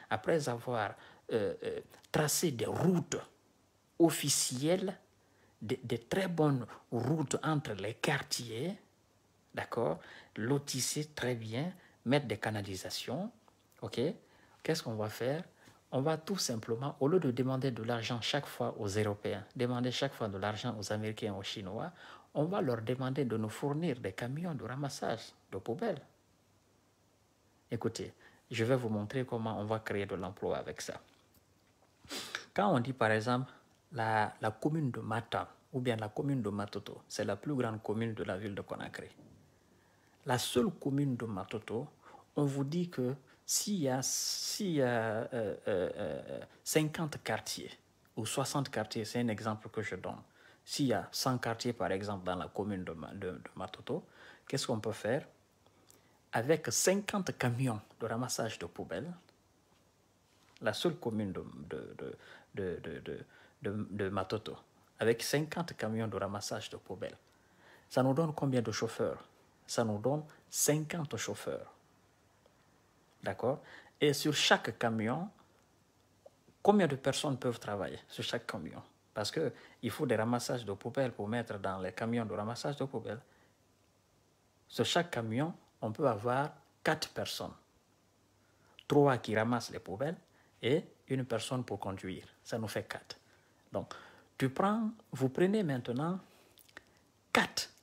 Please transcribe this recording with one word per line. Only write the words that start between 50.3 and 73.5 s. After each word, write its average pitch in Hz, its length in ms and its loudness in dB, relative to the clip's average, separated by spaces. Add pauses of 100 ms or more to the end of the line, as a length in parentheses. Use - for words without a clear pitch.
S'il 143 220 2
y 117 60 6
a 90 200 0
cent 127 240 2
quartiers, 120 340 -2
par 95 220 0
exemple, 98 320 -2
dans 92 100 0
la 80 140 -4
commune 98 340 -2
de 87 80 -6
Ma-, 80 220 -10
de, 98 180 -6
de 62 240 -10
Matoto, 120 500 -6 (400)
qu'est-ce - 220 -2
qu'on 110 140 0
peut 110 100 -2
faire ? 117 340 0 (1080)
Avec 147 400 2
cinquante 196 640 2
camions 120 420 2 (220)
de 117 40 0
ramassage 117 540 -2
de 85 60 -6
poubelles, 101 480 -6 (1500)
la 107 140 2
seule 156 240 0
commune 107 340 -2
de, 87 140 -6 (240)
de, - 280 -8
de, - 200 -8 (360)
de, 92 280 -2
de, 76 180 -8
de, 69 260 -8 (360)
de, 104 280 -4
de 98 200 -2
Matoto, 95 480 -4 (420)
avec 113 240 4
cinquante 151 540 -2
camions 110 320 -2
de 98 80 -2
ramassage 104 520 -4
de 110 60 -10
poubelles, - 420 -10 (680)
ça 127 160 4
nous 135 100 6
donne 156 200 4
combien 127 280 4
de 110 120 0
chauffeurs ? - 520 0 (400)
Ça 117 200 2
nous 107 140 0
donne 143 260 2 (240)
cinquante 151 640 2
chauffeurs. - 580 -4 (1500)
D'accord ? 113 380 0 (380)